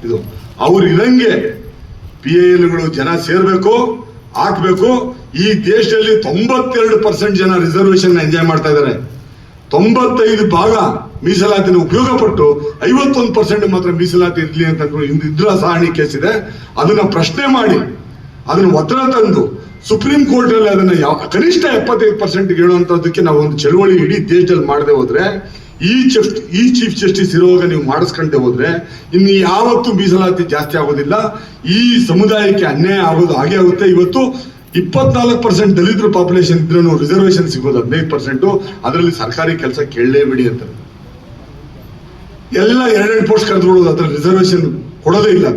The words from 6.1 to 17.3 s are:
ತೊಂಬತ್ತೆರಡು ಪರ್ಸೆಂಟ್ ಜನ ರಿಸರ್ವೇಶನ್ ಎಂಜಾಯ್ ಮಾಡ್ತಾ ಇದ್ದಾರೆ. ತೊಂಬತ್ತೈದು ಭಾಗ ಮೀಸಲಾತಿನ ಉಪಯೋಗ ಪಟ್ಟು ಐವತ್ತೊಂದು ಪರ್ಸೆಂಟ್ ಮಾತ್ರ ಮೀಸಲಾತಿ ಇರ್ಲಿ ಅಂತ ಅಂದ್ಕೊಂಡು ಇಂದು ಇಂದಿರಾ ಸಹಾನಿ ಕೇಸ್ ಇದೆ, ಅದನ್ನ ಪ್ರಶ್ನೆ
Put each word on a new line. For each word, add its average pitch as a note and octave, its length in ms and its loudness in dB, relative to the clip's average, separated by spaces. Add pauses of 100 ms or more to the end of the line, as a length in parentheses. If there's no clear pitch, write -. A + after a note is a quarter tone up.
ತೊಂಬತ್ತೆರಡು A3+ 800 0
ಪರ್ಸೆಂಟ್ G#3 360 -2
ಜನ F#3 100 2 (140)
ರಿಸರ್ವೇಶನ್ F#3 580 2
ಎಂಜಾಯ್ E3 280 0
ಮಾಡ್ತಾ D#3 220 -2
ಇದ್ದಾರೆ. C3+ 200 0 (800)
ತೊಂಬತ್ತೈದು A3 720 2 (120)
ಭಾಗ G#3+ 180 2 (520)
ಮೀಸಲಾತಿನ F#3 600 2
ಉಪಯೋಗ B3 240 0 (120)
ಪಟ್ಟು F#3 260 2 (420)
ಐವತ್ತೊಂದು C4 480 2
ಪರ್ಸೆಂಟ್ G#3 280 0 (100)
ಮಾತ್ರ F3 160 -2 (100)
ಮೀಸಲಾತಿ F3 440 0
ಇರ್ಲಿ D#3 260 -2
ಅಂತ D3+ 140 -4
ಅಂದ್ಕೊಂಡು D3 260 -4
ಇಂದು D#3 180 -2
ಇಂದಿರಾ F#3+ 240 0 (100)
ಸಹಾನಿ E3+ 340 0
ಕೇಸ್ D3+ 220 -2
ಇದೆ, F#3+ 140 -2 (480)
ಅದನ್ನ G3+ 220 2 (120)
ಪ್ರಶ್ನೆ C4 300 -2 (120)